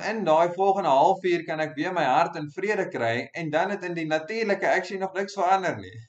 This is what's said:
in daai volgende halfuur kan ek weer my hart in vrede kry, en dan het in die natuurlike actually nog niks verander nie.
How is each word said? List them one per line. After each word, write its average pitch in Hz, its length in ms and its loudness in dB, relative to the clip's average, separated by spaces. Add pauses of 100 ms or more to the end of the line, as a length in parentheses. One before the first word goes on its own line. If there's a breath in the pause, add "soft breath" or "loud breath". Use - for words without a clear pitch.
(120)
in 220 120 -4
daai 165 300 4
volgende 190 360 2
halfuur 170 560 4
kan 160 140 -4
ek 151 160 -4
weer 170 180 -4
my 165 100 0
hart 147 320 2
in 151 160 -8
vrede 190 380 -2
kry, 117 440 -2
en 156 160 -6
dan 165 200 0
het 190 140 -6
in 175 100 -6
die 165 120 -4
natuurlike 190 640 -2
actually 185 320 0
nog 190 120 -4
niks 196 200 -4
verander 180 440 2
nie. 92 180 -12 (140)